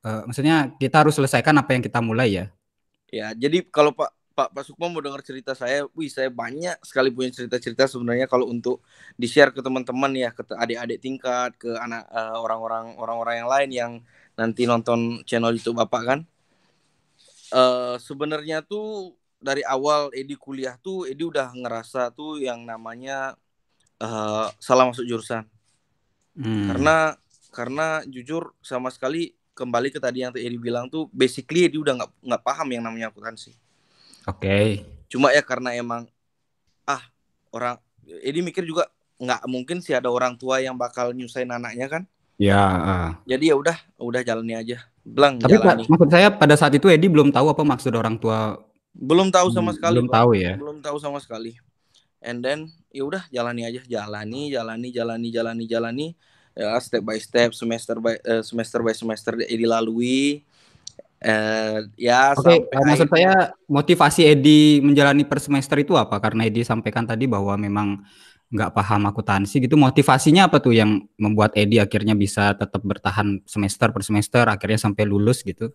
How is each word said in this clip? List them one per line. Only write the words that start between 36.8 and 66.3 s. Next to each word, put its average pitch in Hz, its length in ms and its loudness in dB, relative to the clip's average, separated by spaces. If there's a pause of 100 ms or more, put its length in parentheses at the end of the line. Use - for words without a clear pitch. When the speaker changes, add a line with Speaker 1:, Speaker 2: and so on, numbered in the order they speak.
Speaker 2:
ah, 139 160 -6 (480)
orang, 120 260 -6 (460)
Edi 143 180 -6
mikir 180 220 -6
juga 165 240 -4 (320)
nggak 123 260 -4
mungkin 127 380 -8
sih 151 100 -6
ada 127 160 -2
orang 123 300 -2
tua 131 240 -2
yang 127 160 -8
bakal 123 320 -6
nyusahin 123 400 -8
anaknya 120 400 -8
kan. 160 120 -8 (360)
Speaker 1:
Ya, 101 240 4
ah. 90 460 0 (180)
Speaker 2:
Jadi 135 240 0
ya 139 80 4
udah, 165 180 -2 (220)
udah 123 240 -6
jalani 113 340 -6
aja. 117 220 -10 (240)
Blang, 135 340 4
Speaker 1:
Tapi 123 220 6
Speaker 2:
jalani. 127 260 4
Speaker 1:
Pak, 117 60 -2
maksud 165 180 6
saya 180 220 8
pada 151 240 6
saat 147 160 4
itu 143 160 4
Edi 175 240 6
belum 151 180 6
tahu 139 220 4
apa 147 100 0
maksud 135 320 0
orang 113 220 -2
tua? 110 420 -2 (360)
Speaker 2:
Belum 170 360 2
tahu 185 200 4
sama 175 240 -2
Speaker 1:
Hmm, - 20 -6
Speaker 2:
sekali, 170 220 -2
Speaker 1:
belum 123 100 2
Speaker 2:
Pak. 120 100 0
Speaker 1:
tahu 120 200 6
ya? 92 180 0
Speaker 2:
Belum 151 240 -12
tahu 147 180 -10
sama 143 220 -8
sekali. 113 340 -12 (680)
And 120 180 -10
then 151 320 -4 (180)
ya 135 140 -10
udah 175 260 -8
jalani 120 360 -6
aja, 123 180 -10
jalani, 110 720 -8
jalani, 113 380 -8
jalani, 117 420 -6
jalani, 113 340 -6
jalani. 117 400 -6 (460)
Ya 107 240 -4
step 123 240 -4
by 110 160 -6
step, 117 400 0
semester 117 400 -6
by, 113 240 -4
eh, 113 240 -2
semester 117 400 -6
by 113 80 0
semester 113 480 -6
Edi 117 240 -2
lalui. 120 800 0 (760)
Eh, 110 600 -2 (180)
ya 127 400 4
Speaker 1:
Oke, - 0 -
Speaker 2:
sampai 170 200 8 (120)
Speaker 1:
eh, 135 160 0
maksud 147 240 4
Speaker 2:
akhirnya 175 240 6
Speaker 1:
saya 190 40 6 (280)
motivasi 147 640 4
Edi 151 560 8
menjalani 143 400 6
per 143 160 -2
semester 143 400 0
itu 151 160 2
apa? 104 240 0
Karena 110 240 0